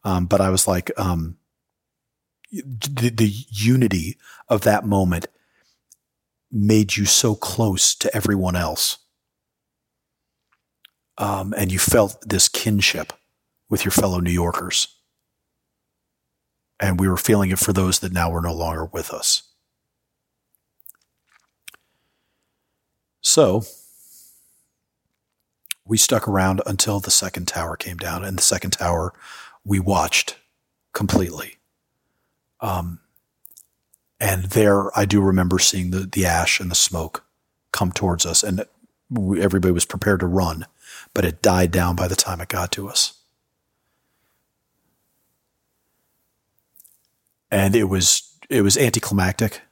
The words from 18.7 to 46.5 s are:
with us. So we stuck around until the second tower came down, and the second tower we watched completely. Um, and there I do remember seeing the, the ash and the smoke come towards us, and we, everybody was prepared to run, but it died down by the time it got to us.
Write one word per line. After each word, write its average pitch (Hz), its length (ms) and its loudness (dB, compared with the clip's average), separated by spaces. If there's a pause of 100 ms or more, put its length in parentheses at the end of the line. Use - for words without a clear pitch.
with 82 260 -10
us. - 320 -2 (3750)
So 110 420 4 (2250)
we 110 120 -2
stuck - 320 2
around 95 360 2
until 101 360 -2
the - 100 -6
second 90 380 -2
tower 87 280 -8
came 90 200 -12
down, 87 280 -8
and 95 140 -6
the - 40 -2
second 92 280 -2
tower 87 420 -4 (520)
we 101 160 0
watched - 560 -2 (560)
completely. - 640 -4 (1040)
Um, 87 400 -6 (1200)
and 92 240 -2
there 101 520 2
I 101 100 2
do 101 140 4
remember 92 380 4
seeing 90 320 0
the, 95 100 -2
the 95 240 -2
ash 87 360 0
and 92 100 -8
the 85 60 -2
smoke - 480 -2 (480)
come 92 180 0
towards 87 360 0
us, 85 160 0
and 101 220 -2 (460)
we, 98 300 0
everybody 92 320 4
was 87 120 2
prepared - 360 0
to 92 60 -2
run, 85 400 0 (480)
but - 100 0
it 80 180 -4
died 92 280 4
down 87 260 0
by 87 120 -2
the 92 80 -4
time 90 240 -2
it 90 80 -12
got 92 240 -6
to 101 160 -8
us. - 260 -2 (4000)